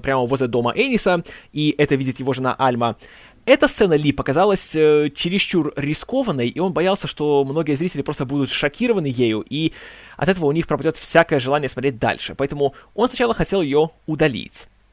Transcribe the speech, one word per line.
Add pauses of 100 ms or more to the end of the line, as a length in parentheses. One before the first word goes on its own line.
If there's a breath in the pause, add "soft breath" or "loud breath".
прямо
возле
дома
Эниса, (300 loud breath)
и
это
видит
его
жена
Альма. (480 loud breath)
Эта
сцена
Ли
показалась,
э,
чересчур
рискованной,
и
он
боялся,
что
многие
зрители
просто
будут
шокированы
ею,
и (460 loud breath)
от
этого
у
них
пропадет
всякое
желание
смотреть
дальше.
Поэтому (200 loud breath)
он
сначала
хотел
ее (140)
удалить. (240)